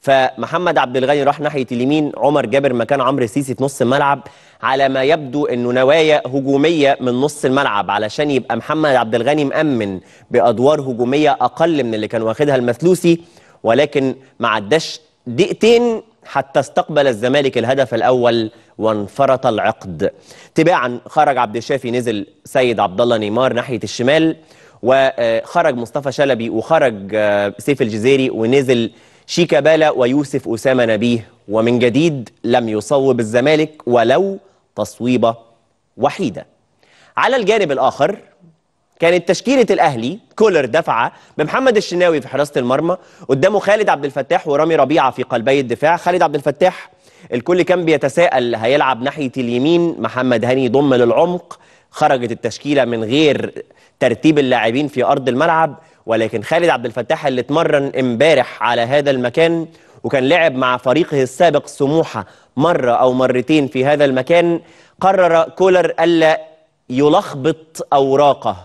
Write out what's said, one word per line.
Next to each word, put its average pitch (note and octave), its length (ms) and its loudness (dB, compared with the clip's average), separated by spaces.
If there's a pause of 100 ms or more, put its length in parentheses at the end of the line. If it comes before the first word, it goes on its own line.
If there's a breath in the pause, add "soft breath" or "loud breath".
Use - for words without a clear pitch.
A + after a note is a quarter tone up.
فمحمد C3+ 760 -2
عبد C3 180 0
الغني C3+ 260 2
راح D3 180 0
ناحية D3 320 -4
اليمين، C#3 440 0
عمر C#3 300 0
جابر C3+ 260 0
مكان A#2+ 280 -2
عمرو B2+ 240 0
السيسي C3+ 300 -4
في C3 100 -4
نص C#3 160 -4
الملعب. C#3 400 0 (420 loud breath)
على C3+ 260 0
ما C3 140 -2
يبدو D3 440 -2
إنه A#2+ 260 -2
نوايا D3 540 2
هجومية C#3 760 0
من B2 120 -2
نص C3+ 320 -2
الملعب B2+ 460 0
علشان G#2+ 400 -2
يبقى A#2+ 260 -2
محمد D3+ 380 -2
عبد A#2 200 0
الغني C#3 300 0
مأمن A#2+ 560 -2 (300 soft breath)
بأدوار A#2+ 500 2
هجومية C3 500 0
أقل C#3 540 -2
من A2+ 100 -4
اللي G#2+ 140 -6
كان A2+ 140 -4
واخدها C3+ 340 0
المسلوسي، E3 640 0 (420 loud breath)
ولكن C3+ 520 0 (240 soft breath)
ما A#2+ 100 -2
عداش A2 520 -2 (260)
دقيقتين G#3+ 760 0 (220)
حتى - 360 -2
استقبل D3 460 0
الزمالك B2+ 520 0
الهدف B2 360 0
الأول A#2 560 0 (280 soft breath)
وانفرط A2 680 0
العقد. G2 640 -4 (440 loud breath)
تباعًا D3 520 0
خرج D3 320 2
عبد A2+ 180 -2
الشافي، B2 340 -4
نزل A#2 360 -4 (180)
سيد B2 360 0
عبد G2 200 -2
الله A#2+ 160 2
نيمار A2 360 0
ناحية A#2+ 320 -6
الشمال، D#3 520 0 (460 soft breath)
وخرج C3 920 0
مصطفى B2+ 380 -6
شلبي، B2 380 -2
وخرج، A2+ 640 0
آه، G2+ 440 0
سيف C#3 240 -2
الجزيري، B2 480 0
ونزل A#2+ 600 0 (360 soft breath)
شيكابالا D#3 640 2
ويوسف C3+ 580 -2
أسامة B2 380 0
نبيه، A2+ 400 0 (220)
ومن A#2 300 0
جديد B2+ 500 0 (160)
لم A#2+ 240 0
يصوب B2+ 520 0
الزمالك C#3+ 640 0
ولو C3 520 2 (380 soft breath)
تصويبة A#2 600 -2 (600)
وحيدة. C3 500 -4 (680 soft breath)
على A3 200 0
الجانب G3+ 360 0
الآخر C3+ 460 -2 (840)
كانت F3 280 2
تشكيلة A#3 420 2
الأهلي، D3 480 -2 (180)
كولر F#3 280 2
دفع C3 480 -2 (260 soft breath)
بمحمد A3 380 0
الشناوي F3 440 0
في - 80 -14
حراسة C#3 280 -4
المرمى، C#3+ 400 0 (320 loud breath)
قدامه F3+ 300 2
خالد G3+ 300 0
عبد D3+ 160 0
الفتاح D3 440 -4
ورامي D#3 280 0
ربيعة C#3+ 340 2
في B2+ 120 -8
قلبي C3 380 0
الدفاع. C3+ 360 0
خالد F3+ 260 0
عبد D3+ 120 0
الفتاح D3+ 560 -2 (420 soft breath)
الكل F3 300 0
كان F3+ 220 0
بيتساءل C#3 720 0
هيلعب B2+ 480 0
ناحية C#3 340 -6
اليمين، C3+ 600 0
محمد A#2 460 -2
هاني C3 200 0
يضم C3 300 2
للعمق، B2+ 640 0 (320 soft breath)
خرجت B2+ 420 0
التشكيلة C3 520 -2
من A#2 200 -4
غير C3 600 0 (360 soft breath)
ترتيب C#3 380 2
اللاعبين B2 500 0
في B2+ 160 -2
أرض C3+ 240 0
الملعب، D#3+ 500 0 (280 soft breath)
ولكن A2 360 -2
خالد E3+ 260 0
عبد B2+ 180 -2
الفتاح D3 400 -6
اللي B2+ 140 -2
اتمرن D3 580 0
امبارح B2+ 640 0
على A#2+ 180 0
هذا C#3+ 300 0
المكان D#3+ 560 0 (380 soft breath)
وكان B2+ 240 0
لعب D#3+ 260 2
مع B2+ 220 0
فريقه C#3 460 0
السابق D3+ 440 0
سموحة C#3+ 600 -2 (300 soft breath)
مرة C#3 360 0
أو B2+ 200 2
مرتين B2+ 560 0
في B2+ 160 -2
هذا D3 200 2
المكان، E3 560 0 (400 soft breath)
قرر F#3 420 4
كولر F3+ 580 2
ألا D#3+ 400 2 (500)
يلخبط D3 1000 -2
أوراقه C3+ 720 2